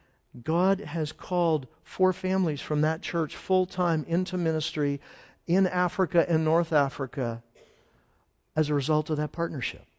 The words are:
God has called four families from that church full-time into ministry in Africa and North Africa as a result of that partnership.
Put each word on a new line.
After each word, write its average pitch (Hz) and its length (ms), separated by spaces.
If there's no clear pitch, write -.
God 185 380
has 156 320
called 165 540
four 185 280
families 185 480
from 147 220
that 160 180
church 165 360
full-time 180 720
into 180 280
ministry 156 640
in 190 200
Africa 180 640
and 160 160
North 165 300
Africa 131 680
as 151 140
a 151 60
result 151 340
of 156 80
that 151 160
partnership. 165 520